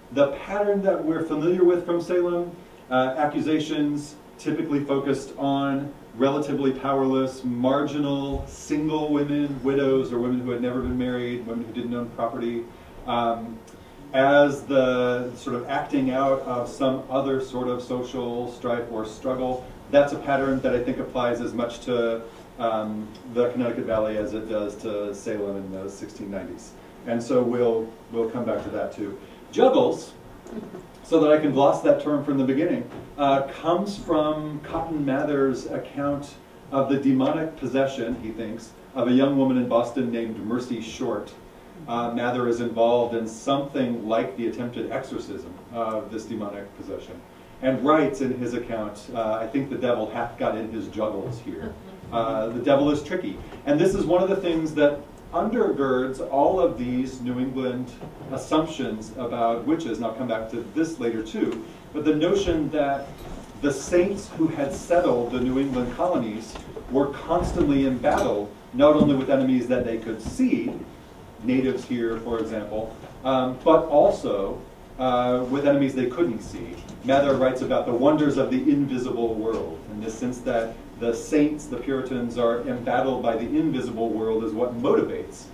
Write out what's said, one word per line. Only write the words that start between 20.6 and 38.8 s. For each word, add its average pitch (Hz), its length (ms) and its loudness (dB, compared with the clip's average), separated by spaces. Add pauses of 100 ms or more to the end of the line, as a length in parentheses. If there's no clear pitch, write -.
that 123 120 2
I 120 100 2
think 123 160 -2
applies 120 420 -2
as 107 120 -4
much 117 280 -4
to, 117 400 0 (380)
um, 107 480 -2 (260)
the 120 160 2
Connecticut 120 360 -2
Valley 107 320 0
as 107 160 -4
it 110 160 -6
does 104 280 -4
to 104 360 -6
Salem 101 440 -6
in 95 140 -10
the 95 180 -8
sixteen 98 420 -12
nineties. 90 400 -10 (360)
And 117 140 -2
so 127 220 4
we'll, 117 480 2 (200)
we'll 113 180 -2
come 117 160 -4
back 107 180 -2
to 104 60 -8
that - 240 -6
too. 98 240 -6 (340)
Juggles, - 640 4 (880)
so 160 160 4
that 151 120 8
I 156 80 8
can 151 140 2
gloss 185 280 4
that 143 220 4
term 147 200 0
from 139 140 0
the 131 60 4
beginning, 131 440 2 (300)
uh, 135 300 4
comes 185 500 0
from 151 640 0
Cotton 160 440 -4
Mather's 135 600 2
account - 720 -4 (360)
of 135 160 2
the 139 100 2
demonic 147 600 2
possession, 127 640 -2
he 110 80 -8
thinks, 110 440 -10 (200)